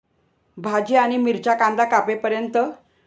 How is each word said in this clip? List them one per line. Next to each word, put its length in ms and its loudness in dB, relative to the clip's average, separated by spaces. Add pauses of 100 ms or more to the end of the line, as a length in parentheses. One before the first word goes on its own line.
(580)
भाजी 380 0
आणि 220 2
मिरच्या, 360 0
कांदा 300 2
कापेपर्यंत 760 0 (500)